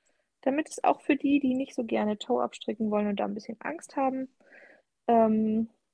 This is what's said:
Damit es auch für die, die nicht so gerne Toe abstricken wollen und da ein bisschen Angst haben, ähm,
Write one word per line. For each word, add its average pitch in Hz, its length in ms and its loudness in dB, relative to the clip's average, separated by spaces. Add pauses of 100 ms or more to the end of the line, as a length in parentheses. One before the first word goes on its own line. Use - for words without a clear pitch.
(420)
Damit 277 280 -2
es - 140 -14
auch - 180 4
für 285 140 2
die, 277 240 2
die 254 140 0
nicht 269 200 -6
so 247 100 -4
gerne 214 340 -2
Toe 247 240 -2
abstricken 220 480 -4
wollen 208 180 0
und 202 120 -2
da 208 60 0
ein 202 80 -6
bisschen 214 260 -12
Angst - 360 -10
haben, 262 320 -2 (800)
ähm, 220 600 4 (260)